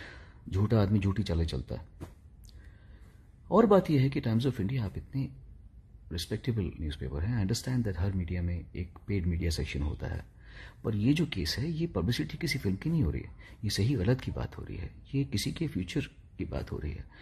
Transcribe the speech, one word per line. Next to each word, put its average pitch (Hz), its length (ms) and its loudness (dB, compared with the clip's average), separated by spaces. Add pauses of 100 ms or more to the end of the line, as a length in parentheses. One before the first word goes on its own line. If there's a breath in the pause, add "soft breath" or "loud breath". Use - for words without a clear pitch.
(500 loud breath)
झूठा 104 320 4
आदमी 101 180 6
झूठी 98 240 2
चालें 82 220 2
चलता 64 300 -4
है। - 120 -10 (1600 soft breath)
और 214 140 8
बात 190 240 6
यह 143 120 6
है 135 80 6
कि 135 120 -2
Times 117 240 2
of 131 100 2
India 110 240 0
आप 98 180 -4
इतने 135 320 -4 (800)
रिस्पेक्टेबल 104 680 -2
न्यूज़पेपर 71 440 -4
हैं। 113 220 2
I 95 40 0
understand 123 380 0
that 87 120 -2
हर 98 120 2
मीडिया 87 300 0
में 87 240 -2 (100)
एक - 220 -6 (100)
पेड 101 180 0
मीडिया 85 240 2
सेक्शन 69 320 -2
होता 71 260 -2
है, 50 180 -6 (580 loud breath)
पर 110 120 0
ये 113 180 4
जो 160 120 4
केस 78 320 -2
है, 147 140 -2
ये 165 160 -2
पब्लिसिटी 123 500 0
किसी 139 220 -2
फिल्म 95 160 0
की - 140 -4
नहीं 160 140 4
हो 78 80 4
रही - 100 -2
है, - 100 -12 (320 loud breath)
ये 107 60 0
सही 117 260 2
गलत 113 260 2
की - 100 -4
बात - 260 -6
हो - 60 -10
रही - 140 -8
है, - 180 -8 (200)
ये 139 80 4
किसी 139 280 0
के 156 160 -2
फ्यूचर 95 340 -2 (360)
की 87 80 -2
बात 71 260 -4
हो - 60 -6
रही 76 160 -4
है। - 120 -10 (160 loud breath)